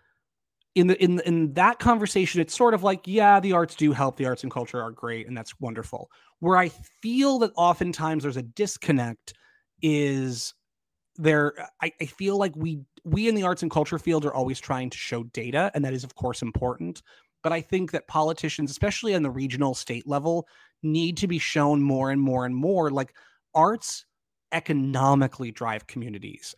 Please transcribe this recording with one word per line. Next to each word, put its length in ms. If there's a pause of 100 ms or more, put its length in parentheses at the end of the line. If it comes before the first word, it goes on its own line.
(760)
in 120
the, 160
in, 180
in 320
that 260
conversation, 640
it's 140
sort 180
of 100
like, 240
yeah, 320
the 140
arts 220
do 180
help, 240
the 80
arts 180
and 80
culture 300
are 100
great, 360
and 100
that's 220
wonderful. 520 (280)
Where 180
I 120 (320)
feel 380
that 160
oftentimes 680
there's 140
a 60
disconnect 920 (480)
is 720 (600)
there, 380 (280)
I, 200
I 40
feel 320
like 200
we, 240 (240)
we 240
in 60
the 80
arts 200
and 80
culture 280
field 260
are 80
always 260
trying 300
to 80
show 260
data, 500
and 120
that 80
is, 100
of 120
course, 260
important. 600 (400)
But 120
I 80
think 300
that 160
politicians, 640
especially 460
on 80
the 80
regional 440
state 320
level, 400 (360)
need 340
to 100
be 120
shown 420
more 300
and 80
more 260
and 100
more, 360
like, 240 (380)
arts 520 (460)
economically 1000
drive 360
communities. 680